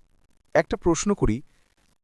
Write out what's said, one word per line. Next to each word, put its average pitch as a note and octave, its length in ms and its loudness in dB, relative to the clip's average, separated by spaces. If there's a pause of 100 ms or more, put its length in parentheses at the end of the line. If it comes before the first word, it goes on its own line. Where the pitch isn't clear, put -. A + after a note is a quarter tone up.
(540)
একটা D#3+ 240 0
প্রশ্ন F3+ 360 0
করি, B2 280 -2 (640)